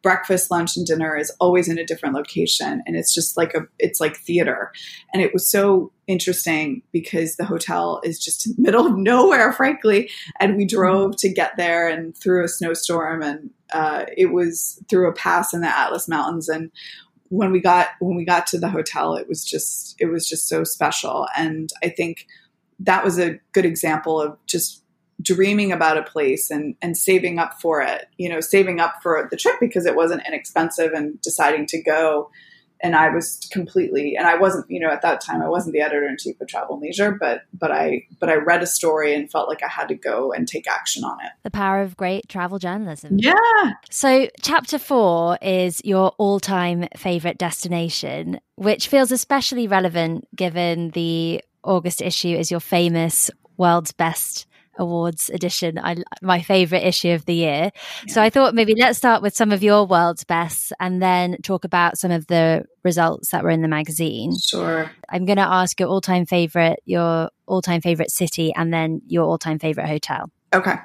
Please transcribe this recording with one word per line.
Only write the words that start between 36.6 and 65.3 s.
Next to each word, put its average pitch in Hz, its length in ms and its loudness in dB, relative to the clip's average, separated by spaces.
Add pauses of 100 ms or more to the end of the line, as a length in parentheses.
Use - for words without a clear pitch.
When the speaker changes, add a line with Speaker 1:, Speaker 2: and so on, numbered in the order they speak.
Speaker 1:
and 147 60 -12
Leisure, 196 300 0
but, - 300 -4 (100)
but 170 180 -4
I, 156 360 -2 (120)
but 165 120 0
I 156 60 4
read 170 260 2
a 175 40 -4
story 156 480 0
and 147 160 -4
felt - 200 -2
like 156 120 -6
I 139 60 -6
had 151 200 -8
to 156 60 -4
go 123 380 -4
and - 160 -4
take - 180 -8
action - 380 -6
on 131 160 -8
it. - 100 -14 (120)
Speaker 2:
The 208 80 -10
power 196 320 0
of 185 160 -8
great 190 320 -4
travel 185 280 -6
journalism. 180 600 -4
Speaker 1:
Yeah. 262 160 4 (560)
Speaker 2:
So 262 380 4 (120)
chapter 294 380 0
four 175 640 4
is 185 420 0
your 190 320 4
all-time 185 800 0
favorite 175 400 -4
destination, 165 1040 -4 (160)
which 214 320 0
feels 262 240 4
especially 247 560 -2
relevant 170 640 0
given 170 580 -2
the 165 520 -2 (180)
August 175 380 -2
issue 175 340 -2
is 160 160 -2
your 175 100 -2
famous 170 720 2 (280)
World's 175 340 4
Best - 540 -4 (320)
Awards 170 500 -2
edition, 170 500 -4
I, 170 180 -2 (260)
my 180 180 2
favorite 180 440 2
issue 175 260 2
of 165 160 0
the 175 80 0
year. 165 360 0 (380)
So 226 120 2
Speaker 1:
Yeah. 214 60 8
Speaker 2:
I 220 40 6
thought 262 240 4
maybe 220 200 4
let's 233 220 4
start 233 240 4
with 202 160 -2
some 214 160 2
of 196 100 0
your 208 240 6
world's 170 380 2
bests 170 560 -4
and 185 220 -2
then 180 400 2
talk 190 220 -4
about 175 340 2
some 180 120 -2
of 165 180 -2
the 165 360 4 (180)
results 165 480 0
that - 140 -2
were 170 60 2
in 160 100 2
the 160 80 0
magazine. 156 720 -4
Speaker 1:
Sure. 160 520 -2 (200)
Speaker 2:
I'm 180 160 -4
gonna 196 160 4